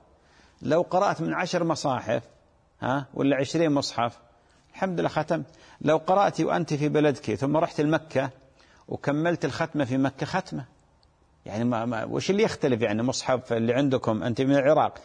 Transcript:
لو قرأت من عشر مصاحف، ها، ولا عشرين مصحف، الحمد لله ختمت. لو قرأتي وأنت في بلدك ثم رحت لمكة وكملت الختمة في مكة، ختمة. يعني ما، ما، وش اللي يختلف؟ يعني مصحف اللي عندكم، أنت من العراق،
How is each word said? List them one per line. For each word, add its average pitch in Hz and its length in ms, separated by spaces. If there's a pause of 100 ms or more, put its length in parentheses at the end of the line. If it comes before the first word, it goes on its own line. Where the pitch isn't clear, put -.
(640)
لو 156 200
قرأت 175 380
من 160 140
عشر 170 300
مصاحف، 127 580 (580)
ها، 131 340
ولا 139 220
عشرين 151 360
مصحف، 120 460 (540)
الحمد 185 280
لله 165 80
ختمت. 156 380 (340)
لو 151 160
قرأتي 160 480
وأنت 165 300
في 147 140
بلدك 147 460
ثم 135 220
رحت 165 240
لمكة 151 500 (580)
وكملت 151 560
الختمة 147 400
في 127 140
مكة، 135 280
ختمة. 156 380 (800)
يعني 107 180
ما، 117 200
ما، 117 200
وش 127 260
اللي 202 120
يختلف؟ 143 400
يعني 107 200
مصحف 127 500
اللي 117 220
عندكم، 123 480
أنت 120 180
من 135 160
العراق، 135 480